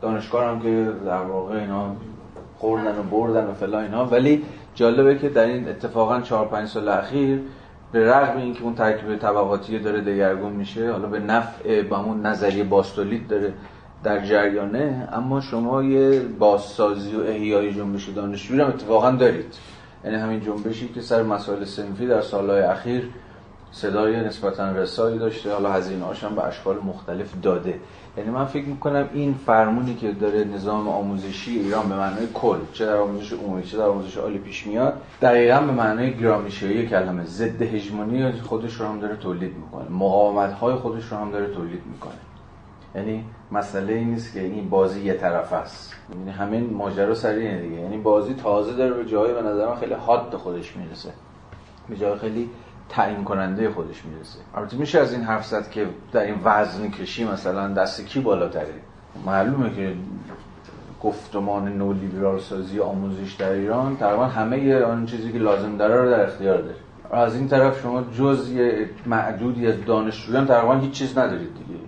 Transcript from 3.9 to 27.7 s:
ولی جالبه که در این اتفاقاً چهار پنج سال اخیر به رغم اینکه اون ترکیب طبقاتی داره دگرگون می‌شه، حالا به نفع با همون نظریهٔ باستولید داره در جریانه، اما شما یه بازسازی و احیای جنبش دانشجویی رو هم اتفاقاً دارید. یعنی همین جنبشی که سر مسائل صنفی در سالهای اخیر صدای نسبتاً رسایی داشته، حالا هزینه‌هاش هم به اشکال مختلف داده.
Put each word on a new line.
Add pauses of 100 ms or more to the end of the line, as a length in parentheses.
ولی (300)
جالبه
که
در
این
اتفاقاً
چهار
پنج
سال
اخیر (520)
به
رغم
اینکه
اون
ترکیب
طبقاتی
داره
دگرگون
می‌شه،
حالا
به
نفع
با
همون
نظریهٔ
باستولید
داره (520)
در
جریانه،
اما
شما
یه (180)
بازسازی
و
احیای
جنبش
دانشجویی
رو
هم
اتفاقاً
دارید. (500)
یعنی
همین
جنبشی
که
سر
مسائل
صنفی
در
سالهای
اخیر (640)
صدای
نسبتاً
رسایی
داشته،
حالا
هزینه‌هاش
هم
به
اشکال
مختلف (100)
داده. (420)